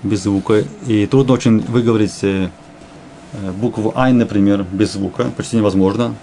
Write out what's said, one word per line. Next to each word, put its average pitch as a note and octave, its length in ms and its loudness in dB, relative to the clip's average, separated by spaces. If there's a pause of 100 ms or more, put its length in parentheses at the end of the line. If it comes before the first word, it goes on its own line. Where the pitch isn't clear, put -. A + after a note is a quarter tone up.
Без G2+ 180 -2
звука. G2+ 400 2 (240)
И G#2+ 200 2
трудно C3 280 4
очень A#2 240 4
выговорить, A2+ 640 0
э, F#2+ 260 0 (840)
э, F#2+ 200 -8
букву A2 440 -4
айн, B2+ 220 2
например, G2+ 520 2
без G2 220 -2
звука. G2 320 -4 (120)
Почти - 200 -6
невозможно. G#2 680 0